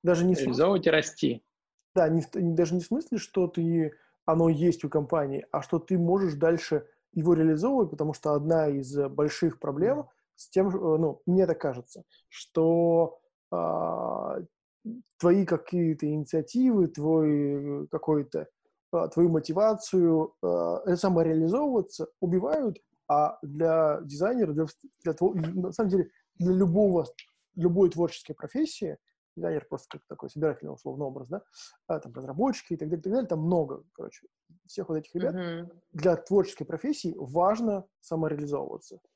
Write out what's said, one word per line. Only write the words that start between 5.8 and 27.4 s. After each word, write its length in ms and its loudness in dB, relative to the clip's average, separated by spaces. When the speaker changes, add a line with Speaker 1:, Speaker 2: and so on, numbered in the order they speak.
Speaker 1:
можешь 360 2
дальше 520 0
его 220 2
реализовывать, 560 2
потому 220 -4
что 220 -2
одна 340 2
из, 300 -4
э, 100 0
больших 520 -2
проблем 380 0
Speaker 2:
Мгм. 100 -10
Speaker 1:
с 160 -20
тем, 180 2
э, 40 -2
ну, 280 -2
мне 200 4
так 140 -2
кажется, 440 -8
что, 880 2
а, 880 -4
твои 280 4
какие-то 600 -2
инициативы, 840 0
твой, 960 0
э, 60 -12
какой-то, 580 -4
а, 160 -2
твою 220 4
мотивацию, 1120 0
а, 440 -2
э, 100 2
самореализовываться 1120 0
убивают, 580 -2
а 340 0
для 600 0
дизайнера, 500 -2
для 120 0
вс-, 120 -10
для 120 -2
тво-, 200 2
на 380 -2
самом 180 0
деле, 200 2
для 140 2
любого, 540 4